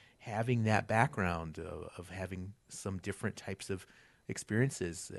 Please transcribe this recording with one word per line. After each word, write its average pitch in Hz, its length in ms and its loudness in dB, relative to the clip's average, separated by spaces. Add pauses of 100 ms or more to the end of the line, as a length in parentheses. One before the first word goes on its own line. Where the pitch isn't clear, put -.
(180)
having 117 460 2
that 110 240 6
background 90 680 2
of, 80 380 -8
of 87 140 -10
having 92 420 -6 (160)
some 98 300 -4
different 98 380 -4
types - 340 -8
of 95 160 -4 (420)
experiences, 104 920 0